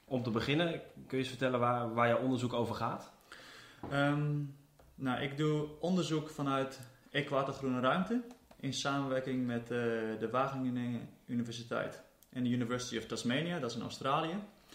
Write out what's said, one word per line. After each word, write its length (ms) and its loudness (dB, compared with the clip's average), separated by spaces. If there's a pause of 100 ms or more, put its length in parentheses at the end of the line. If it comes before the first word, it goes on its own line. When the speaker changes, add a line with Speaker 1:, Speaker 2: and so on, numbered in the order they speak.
Speaker 1:
Om 180 0
te 80 -2
beginnen, 400 2 (240)
kun 140 -18
je 80 -2
eens 120 0
vertellen 320 0
waar, 340 2
waar 140 6
jouw 100 6
onderzoek 340 2
over 220 0
gaat? 380 -4 (800)
Speaker 2:
Ehm, 520 2 (520)
nou, 280 -2
ik 140 -4
doe 320 2 (120)
onderzoek 500 2
vanuit 500 -2 (300)
Equator 440 0
Groene 260 0
Ruimte 440 2 (320)
in 160 -4
samenwerking 720 0
met, 160 0
eh, 60 -12 (500)
de 120 0
Wageningen 800 0 (180)
Universiteit 760 -4 (280)
en 140 -4
de 60 4
University 460 0
of 100 -2
Tasmania, 520 0
dat 120 -2
is 60 -6
in 60 -6
Australië. 600 0 (320)